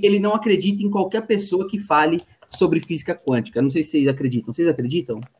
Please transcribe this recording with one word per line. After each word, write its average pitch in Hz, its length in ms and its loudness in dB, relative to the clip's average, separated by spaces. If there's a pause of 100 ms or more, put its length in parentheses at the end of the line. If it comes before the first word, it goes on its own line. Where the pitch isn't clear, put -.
ele 202 160 6
não 208 140 2
acredita 202 480 0
em 202 80 0
qualquer 214 360 -2
pessoa 196 400 0
que 202 140 -6
fale 160 420 2 (280)
sobre 165 300 0
física 170 340 -6
quântica. 120 480 -2
Não 139 80 2
sei 156 120 0
se 151 100 -8
vocês 143 160 2
acreditam. 123 460 -2
Vocês 170 140 0
acreditam 127 520 -2 (200)